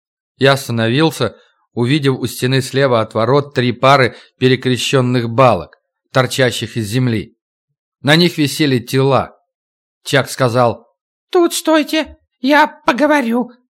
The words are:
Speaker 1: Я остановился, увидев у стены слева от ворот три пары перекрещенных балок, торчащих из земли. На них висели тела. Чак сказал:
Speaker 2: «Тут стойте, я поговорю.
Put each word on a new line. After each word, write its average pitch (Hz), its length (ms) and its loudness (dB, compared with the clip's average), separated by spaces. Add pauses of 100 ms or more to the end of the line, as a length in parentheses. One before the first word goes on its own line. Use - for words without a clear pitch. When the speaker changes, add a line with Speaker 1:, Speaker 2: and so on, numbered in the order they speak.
(360)
Speaker 1:
Я 135 160 2
остановился, 123 840 -2 (360)
увидев 135 460 -2
у 127 80 -6
стены 131 340 -2
слева 131 400 0
от - 140 -6
ворот 135 400 0
три 123 180 0
пары 131 440 2 (220)
перекрещенных 127 920 0
балок, 113 460 2 (360)
торчащих 123 640 -2
из 113 100 -4
земли. 113 500 -4 (680)
На 143 140 2
них 170 200 0
висели 139 440 0
тела. 131 600 -2 (640)
Чак 135 260 0
сказал: 120 560 0 (440)
Speaker 2:
«Тут 339 240 2
стойте, 311 640 -2 (240)
я 294 260 2 (200)
поговорю. 254 640 0 (240)